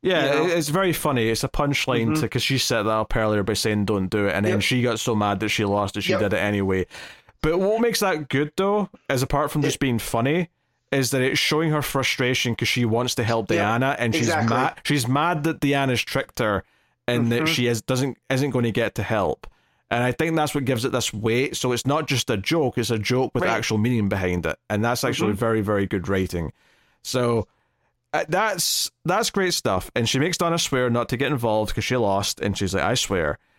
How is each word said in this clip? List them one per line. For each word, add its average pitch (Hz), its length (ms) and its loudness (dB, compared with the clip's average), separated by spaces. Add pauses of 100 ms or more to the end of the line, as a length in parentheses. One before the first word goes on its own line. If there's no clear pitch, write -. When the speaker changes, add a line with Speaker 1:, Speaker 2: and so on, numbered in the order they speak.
Speaker 1:
Yeah, 170 220 2
Speaker 2:
You 135 60 2
know? 151 160 2
Speaker 1:
it, 175 120 2
it's 147 100 -2
very 180 240 2
funny. 127 360 0
It's 113 160 0
a 135 40 -2
punchline 131 640 0
Speaker 2:
Mm-hmm. 156 100 0
Speaker 1:
to, 117 60 -2
'cause 117 140 -2
she 135 160 0
set 117 260 0
that 110 60 2
up 110 260 0
earlier 107 260 2
by 104 120 0
saying, 107 320 0
"Don't 98 220 0
do 101 180 2
it," 92 80 2
and 101 100 0
then 107 100 2
Speaker 2:
Yep. 104 80 0
Speaker 1:
she 127 200 2
got 117 160 0
so 120 160 -2
mad 101 260 2
that 107 100 -2
she 110 140 0
lost 101 300 0
that 101 80 -4
she - 100 -2
Speaker 2:
Yep. 98 80 2
Speaker 1:
did 101 140 0
it 92 40 0
anyway. 95 480 0 (560)
But 160 160 0
what 208 220 0
makes 233 200 0
that 165 280 -2
good, 147 280 0
though, 196 340 0 (180)
is 131 140 0
apart 143 280 0
from 151 120 0
just 139 140 0
Speaker 2:
It - 40 -6
Speaker 1:
being 123 180 2
funny, 139 500 0 (440)
is 135 200 0
that 131 100 0
it's 131 160 0
showing 160 320 0
her 151 120 2
frustration 127 720 0
'cause 117 140 -2
she 123 160 0
wants 120 300 0
to 123 100 0
help 113 260 0
Speaker 2:
Yeah, 104 80 2
Speaker 1:
Diana, 120 400 0
and 113 160 0
she's 135 140 0
Speaker 2:
exactly. 117 280 2
Speaker 1:
ma-, 135 140 2 (140)
she's 139 240 0
mad 147 360 2
that 160 160 -2
Diana's 139 420 0
tricked - 380 -4
her 104 240 0 (440)
and 117 240 2
that 120 100 2
Speaker 2:
Mm-hmm. 156 100 0
Speaker 1:
she 123 140 2
is, 117 160 0
doesn't, 131 360 -2 (100)
isn't 135 220 0
gonna 117 200 0
get 113 260 0
to 110 60 -2
help. 98 440 -2 (440)
And 120 140 0
I 127 80 2
think 160 240 0
that's 151 180 0
what 143 100 -2
gives 127 200 0
it 127 80 0
this 120 200 -2
weight. 117 440 -2
So 127 160 -2
it's 120 140 -4
not 143 200 0
just 131 240 -2
a 113 60 2
joke, 139 420 0
it's 113 120 -2
a 113 80 0
joke 123 360 0
with - 100 0
Speaker 2:
Right. 110 80 0
Speaker 1:
actual 110 260 0
meaning 110 300 2
behind 92 380 0
it. - 120 -2 (100)
And 104 160 0
that's 120 180 0
actually 117 300 0
Speaker 2:
Mm-hmm. 98 80 -2
Speaker 1:
very, 113 200 2
very 101 260 0
good 92 220 -4
writing. 92 440 -2 (500)
So, 117 460 0 (640)
uh, - 160 0
that's, 190 600 -2 (140)
that's 190 260 0
great 185 240 0
stuff. 95 420 -2
And 117 120 0
she 135 120 0
makes 170 160 0
Donna 170 220 0
swear 127 320 0
not 117 180 0
to 127 80 -2
get 135 160 0
involved 110 420 0
'cause 107 100 -4
she 127 120 0
lost, 101 440 0
and 98 160 -2
she's 95 180 -2
like, 82 100 0
"I 107 100 0
swear." 85 440 0 (200)